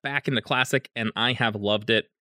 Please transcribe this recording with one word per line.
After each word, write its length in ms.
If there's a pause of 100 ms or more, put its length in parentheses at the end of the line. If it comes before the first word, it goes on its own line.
back 260
into 120
Classic, 560
and 200
I 180
have 220
loved 340
it. 160 (140)